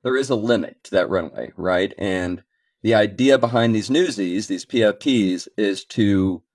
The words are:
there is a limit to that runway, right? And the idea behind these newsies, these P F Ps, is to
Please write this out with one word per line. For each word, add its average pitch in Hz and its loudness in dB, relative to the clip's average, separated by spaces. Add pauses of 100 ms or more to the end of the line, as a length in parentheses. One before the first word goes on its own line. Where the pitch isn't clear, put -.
there 127 -2
is 135 -2
a 131 2
limit 107 -2
to - -18
that 92 0
runway, 78 -6
right? 92 0
And 90 -4 (400)
the 110 2
idea 113 4
behind 117 2
these 107 -2
newsies, 107 -2
these 92 -8
P 117 0
F 104 2
Ps, 98 0 (100)
is 101 -2
to 95 0 (120)